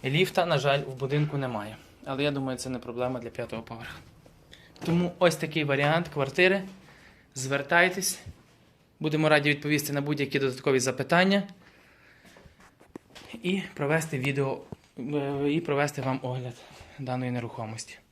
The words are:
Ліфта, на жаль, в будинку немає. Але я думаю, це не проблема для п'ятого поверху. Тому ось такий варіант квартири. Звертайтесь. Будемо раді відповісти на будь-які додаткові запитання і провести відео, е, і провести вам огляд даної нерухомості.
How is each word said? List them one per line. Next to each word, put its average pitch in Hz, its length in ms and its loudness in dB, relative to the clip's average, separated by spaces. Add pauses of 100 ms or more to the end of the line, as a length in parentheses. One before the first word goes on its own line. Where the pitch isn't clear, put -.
Ліфта, 170 420 2
на 160 120 2
жаль, 139 220 2
в 139 160 -8
будинку 143 420 0
немає. 110 400 -6 (280)
Але 139 180 -4
я 147 80 2
думаю, 135 260 -4
це 131 120 -8
не 123 100 -4
проблема 123 400 -4
для 117 100 -10
п'ятого 113 320 -8
поверху. 113 380 -14 (840)
Тому 175 360 0
ось 170 160 6
такий 160 280 -2
варіант 147 440 2
квартири. 180 540 4 (760)
Звертайтесь. 170 840 2 (800)
Будемо 156 300 2
раді 147 200 6
відповісти 147 440 0
на 143 80 0
будь-які 143 380 -2
додаткові 135 400 2
запитання 175 640 4 (2000)
і 185 180 0 (120)
провести 151 460 -2
відео, 135 420 0 (360)
е, 143 540 -2
і 160 100 0
провести 143 400 0
вам 131 220 -2
огляд 127 300 -6 (460)
даної 127 320 -4
нерухомості. 113 680 -8 (120)